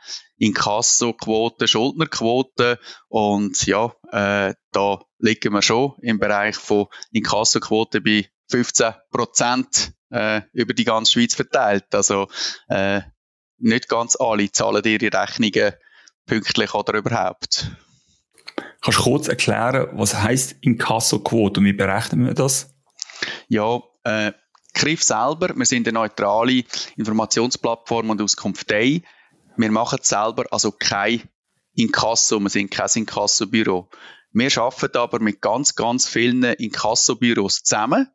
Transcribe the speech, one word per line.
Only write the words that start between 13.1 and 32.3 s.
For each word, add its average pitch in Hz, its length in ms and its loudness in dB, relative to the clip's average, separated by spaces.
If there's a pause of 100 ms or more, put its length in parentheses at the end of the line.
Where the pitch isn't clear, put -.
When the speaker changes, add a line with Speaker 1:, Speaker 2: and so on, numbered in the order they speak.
Speaker 1:
nicht 117 320 0
ganz 117 260 0
alle 107 380 0
zahlen 107 320 0
ihre 110 280 0
Rechnungen 104 640 0 (500)
pünktlich 107 480 -2
oder 104 220 -2
überhaupt. 107 800 -4 (1080)
Speaker 2:
Kannst - 200 2
du - 20 2
kurz 139 240 2
erklären, 120 680 0
was 107 200 0
heisst 113 460 0
Inkassoquote 113 960 2
und 101 80 6
wie 98 60 4
berechnen 101 540 0
wir 127 80 -2
das? - 420 0 (720)
Speaker 1:
Ja, 110 340 0 (220)
äh, 107 280 -2 (400)
Griff 156 300 0
selber, 147 540 0
wir 127 100 0
sind 123 220 2
eine 113 60 2
neutrale 113 680 2 (320)
Informationsplattform 113 1120 -2
und 107 120 -2
Auskunftei. 110 800 0 (540)
Wir 110 160 2
machen 117 300 0
selber 113 500 0
also 110 180 0
kein 107 520 -2 (520)
Inkasso, 113 640 0